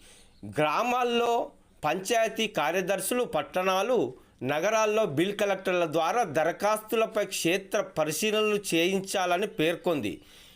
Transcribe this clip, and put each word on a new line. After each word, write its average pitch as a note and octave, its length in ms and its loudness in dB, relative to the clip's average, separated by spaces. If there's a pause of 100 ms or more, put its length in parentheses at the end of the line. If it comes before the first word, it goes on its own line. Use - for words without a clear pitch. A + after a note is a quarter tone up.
(460)
గ్రామాల్లో A#3 1080 0 (340)
పంచాయతీ A3 600 0
కార్యదర్శులు, F#3 760 0
పట్టణాలు, F#3 880 0 (300)
నగరాల్లో G#3 640 2
బిల్ F3+ 320 0
కలెక్టర్ల F#3+ 480 0
ద్వారా E3+ 380 0
దరఖాస్తులపై G#3 1000 0
క్షేత్ర F#3+ 560 -2
పరిశీలనలు G#3 800 0 (160)
చేయించాలని F#3 720 0
పేర్కొంది. D#3 760 -2 (340)